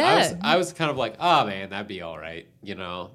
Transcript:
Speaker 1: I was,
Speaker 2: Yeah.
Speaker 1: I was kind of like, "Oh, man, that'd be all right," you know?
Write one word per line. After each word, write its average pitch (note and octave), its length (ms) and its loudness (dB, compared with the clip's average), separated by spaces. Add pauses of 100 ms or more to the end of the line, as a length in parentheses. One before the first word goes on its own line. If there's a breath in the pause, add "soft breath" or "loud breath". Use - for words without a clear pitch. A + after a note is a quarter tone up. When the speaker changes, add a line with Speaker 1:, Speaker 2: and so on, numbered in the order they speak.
Speaker 1:
I - 80 6
was, D#3+ 140 4
Speaker 2:
Yeah. F2 100 -8
Speaker 1:
I D#3 160 4
was F3+ 160 0
kind D#3+ 160 0
of C3 80 -2
like, A#2 220 -2
"Oh, D#3+ 260 4
man, G2 240 -6
that'd G#2 180 -6
be F#2+ 140 -8
all E2 160 -10
right," D#2+ 300 -12 (160)
you F#2+ 100 -10
know? F2+ 420 -8